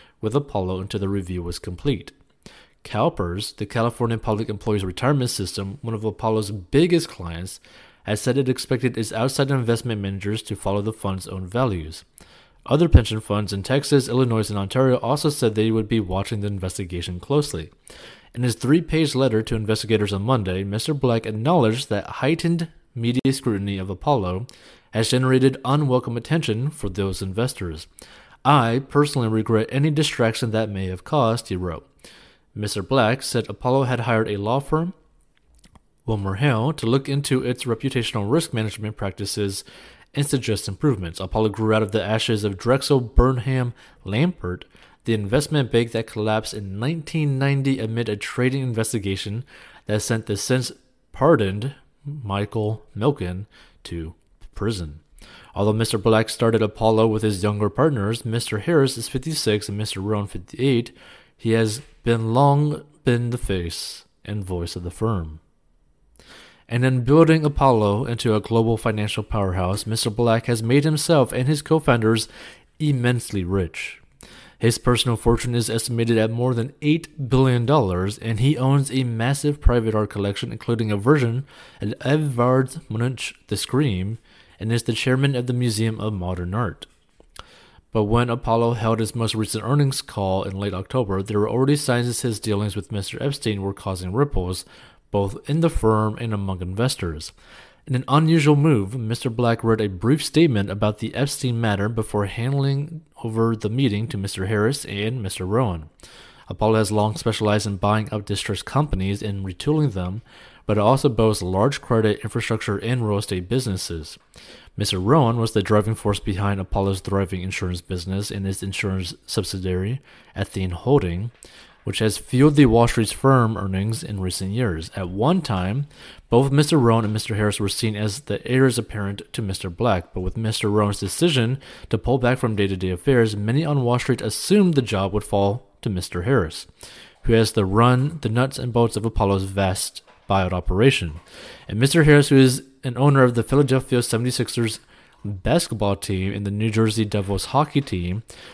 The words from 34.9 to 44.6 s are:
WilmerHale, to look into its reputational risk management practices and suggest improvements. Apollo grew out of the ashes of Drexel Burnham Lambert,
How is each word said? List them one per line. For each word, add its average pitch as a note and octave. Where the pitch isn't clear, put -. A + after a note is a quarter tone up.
WilmerHale, A2
to A2+
look C#3
into C#3
its B2+
reputational A#2
risk E3
management G#2+
practices G2
and C#3+
suggest A#2
improvements. F#2+
Apollo A2
grew A2
out A2
of G2+
the G#2
ashes G#2+
of G2
Drexel C3
Burnham B2+
Lambert, G2+